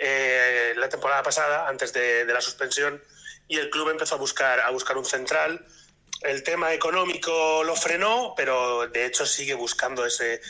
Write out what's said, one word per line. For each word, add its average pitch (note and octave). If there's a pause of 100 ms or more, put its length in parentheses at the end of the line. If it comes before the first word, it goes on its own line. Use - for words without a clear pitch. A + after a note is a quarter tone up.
eh, B2+
la B2+
temporada C#3
pasada, D3
antes C3
de, A#2+
de A#2
la B2
suspensión, C#3+ (500)
y D#3
el D3
club D3+
empezó D#3
a -
buscar, C3+
a A#2+
buscar C3
un C3
central. D#3 (560)
El C#3
tema D#3+
económico E3
lo E3
frenó, G3+
pero B2
de A#2
hecho B2
sigue C#3
buscando B2
ese, A#2